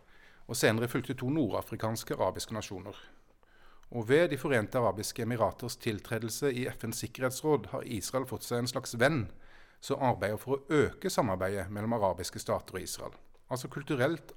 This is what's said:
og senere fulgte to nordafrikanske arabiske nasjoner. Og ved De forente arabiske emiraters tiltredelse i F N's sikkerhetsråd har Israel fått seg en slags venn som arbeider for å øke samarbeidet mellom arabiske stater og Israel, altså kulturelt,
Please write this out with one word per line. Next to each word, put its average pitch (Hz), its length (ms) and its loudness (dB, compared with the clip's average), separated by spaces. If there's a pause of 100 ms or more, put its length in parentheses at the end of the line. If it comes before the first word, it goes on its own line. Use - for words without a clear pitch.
(460)
og 120 80 -6
senere 117 320 4
fulgte 123 320 -2
to 123 80 -4
nordafrikanske 113 880 -2
arabiske 101 400 0
nasjoner. 98 400 -8 (960)
Og 113 180 -4
ved 165 220 8
De 143 80 -2
forente 127 400 2
arabiske 107 440 0
emiraters 113 540 0
tiltredelse 113 800 -2
i 123 160 -2
F - 140 -8
N's - 180 -4
sikkerhetsråd 131 720 0
har 131 80 -4
Israel 127 480 -2
fått - 160 -8
seg 120 160 0
en 123 80 -2
slags - 240 -4
venn 123 320 4 (540)
som - 180 -2
arbeider 107 400 2
for 135 220 -2
å 147 260 4
øke 160 240 -4
samarbeidet 101 580 0
mellom 110 300 0
arabiske 92 400 0
stater 95 400 -2
og 87 40 -6
Israel, - 300 -8 (380)
altså 131 180 -4
kulturelt, 147 680 0